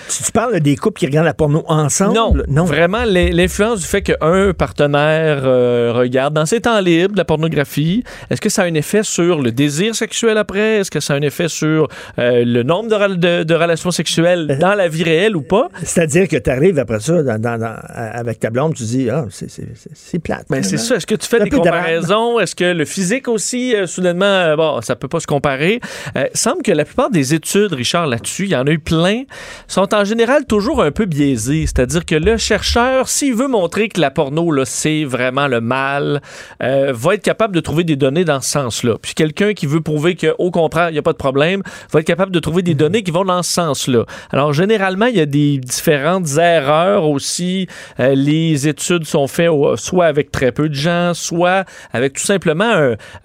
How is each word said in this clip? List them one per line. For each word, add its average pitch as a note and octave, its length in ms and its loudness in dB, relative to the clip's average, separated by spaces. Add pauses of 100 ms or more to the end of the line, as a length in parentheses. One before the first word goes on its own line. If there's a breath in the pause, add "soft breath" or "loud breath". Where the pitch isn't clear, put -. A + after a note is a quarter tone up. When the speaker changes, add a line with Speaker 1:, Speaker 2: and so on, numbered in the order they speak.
(100)
Speaker 1:
Tu, - 160 -6
tu - 60 -4
parles A3+ 280 0
des C#3+ 160 2
couples - 240 -2
qui E3 80 -2
regardent D3+ 180 2
la D3+ 80 0
porno D3+ 340 2
ensemble ? D#3 460 2
Speaker 2:
Non, G#3+ 200 2 (140)
Speaker 1:
Non. D3 180 2
Speaker 2:
vraiment, F3 380 2
l'in-, F3+ 280 2
l'influence F#3 480 2
du D#3 80 -8
fait G3 160 0
qu'un F3+ 500 2
partenaire, D3+ 920 2
euh, B2 480 4
regarde B2+ 440 2
dans D#3 100 2
ses A3+ 160 0
temps A3+ 200 2
libres F3+ 320 2
de G3+ 40 -2
la E3+ 80 2
pornographie, D#3+ 760 0 (260 loud breath)
est-ce - 120 -4
que G#3+ 80 0
ça G3 120 0
a F3+ 40 2
un E3+ 100 -2
effet F3+ 260 0
sur E3+ 400 0
le A#2+ 100 0
désir D3 440 0
sexuel A3 420 0
après ? G#3+ 440 0
Est-ce F#3+ 100 -6
que D3+ 80 -2
ça D3 160 -2
a - 20 0
un C#3+ 60 -2
effet D#3 240 -2
sur, D#3 400 0 (320 loud breath)
euh, B2 260 4
le A#2+ 160 2
nombre F#3 300 0
de A3 40 2
rel-, G3 240 0
de, F3 220 2
de E3 140 0
relations E3 340 0
sexuelles E3+ 640 0
Speaker 1:
Euh, C3+ 80 0
Speaker 2:
dans F3+ 140 4
la F#3+ 160 2
vie D#3 160 -2
réelle F3 320 2
ou D3 40 -4
pas ? A3 280 0 (120)
Speaker 1:
C'est-à-dire E3+ 460 2
que D#3+ 80 -2
t'arrives D3 420 2
après A2+ 220 0
ça D#3+ 240 0
dans, A2 160 -2
dans, A#2 180 -2
dans, A2+ 160 -6 (140)
avec A#2 540 -8
ta A2 80 -2
blonde, C3+ 260 0
tu A#2+ 80 -10
dis, « A#2+ 280 -2
Ah, D3 180 -2
c'est, - 200 -14
c'est, - 160 -14 (100)
c'est, - 180 -20
c'est - 260 -8
plate. » - 300 -8
Speaker 2:
Ben, C3+ 120 -2
c'est F#3+ 100 -4
Speaker 1:
finalement. A3+ 180 -4
Speaker 2:
ça. B3+ 80 2
Est-ce E3+ 100 -6
que G#3+ 80 0
tu - 100 -4
fais A#3 120 0
Speaker 1:
C'est A#3 60 4
un - 20 0
Speaker 2:
des F#3 60 0
Speaker 1:
peu C#4+ 80 2
drame. E3+ 120 4
Speaker 2:
comparaisons ? F3+ 640 0
Est-ce F#3 180 0
que F3+ 100 0
le F3 180 2
physique G3 460 -4
aussi, B3 440 -2
euh, G3 140 0
soudainement, F3+ 380 0
euh, F3+ 320 2
bon, D3 240 0
ça A#2+ 160 -4
peut C#3 100 -10
pas D#3+ 140 -4
se - 40 -12
comparer. D3 540 0 (380 loud breath)
Euh, C3+ 160 -2
semble D4+ 300 -2
que G#3+ 100 2
la D3 100 2
plupart C#4 260 -2
des D3 240 0
études, G3 380 0
Richard, D#3+ 360 -2
là-dessus, A#2 360 -4
il G3+ 60 -4
y E3+ 80 0
en C3 100 0
a D3+ 40 2
eu E3 80 2
plein, F3+ 440 0 (440 loud breath)
sont G3 280 0
en G3+ 80 4
général A#3 420 2
toujours A3 380 0
un D3 80 2
peu A3 140 0
biaisés. C#3+ 600 0
C'est-à-dire C3+ 400 0
que E3 100 -2
le F3+ 200 2
chercheur, A#3+ 720 0
s'il C#4 280 -2
veut C4 120 0
montrer G#3 400 0
que F#3+ 140 -2
la C#3 100 2
porno, D#3+ 400 0
là, C3+ 140 2
c'est D#3 400 -2
vraiment B2+ 420 -2
le A#2 140 0
mal, C#3 600 -2 (400 loud breath)
euh, C#3 320 0
va B2+ 200 0
être G#3 100 -4
capable G3+ 320 0
de E3 60 0
trouver D3+ 240 -2
des D#3+ 100 0
données C#3 300 2
dans C#3+ 160 0
ce - 100 -6
sens-là. A#2+ 500 -2
Puis - 120 -12
quelqu'un F3+ 400 0
qui - 120 -6
veut D3 140 0
prouver D#3 360 -2
que, D#3 240 0
au F3 120 0
contraire, E3 380 0
il D#3+ 80 -6
y - 20 -2
a - 20 -2
pas D#3+ 120 2
de - 40 -8
problème, D3+ 460 0 (260 loud breath)
va D#3 120 2
être D#3+ 60 -2
capable F#3 260 0
de E3+ 60 2
trouver D#3+ 240 0
des F3 100 2
Speaker 1:
Mhm. C#3 40 0
Speaker 2:
données D#3+ 260 2
qui F3+ 80 -6
vont F3 120 0
dans F3+ 200 0
ce - 100 -4
sens-là. C3+ 500 0 (380 loud breath)
Alors, D3 120 0
généralement, F#3+ 520 0
il B3+ 120 0
y - 40 2
a D3+ 60 0
des C#3+ 320 2
différentes D3+ 680 0 (120)
erreurs E3 680 2
aussi. F3 600 -2 (320 loud breath)
Euh, C3 160 4
les D3+ 520 2
études D#3+ 380 -2
sont C#3+ 220 0
faites E3+ 220 0
au-, C#3 280 2
soit F3+ 300 0
avec C#3+ 240 0
très B2+ 200 0
peu D3 160 0
de D3+ 60 -4
gens, F3 400 0
soit F3 500 0 (300 loud breath)
avec E3+ 200 0
tout - 120 -8
simplement F3+ 480 0
un, C#3+ 220 2 (280 loud breath)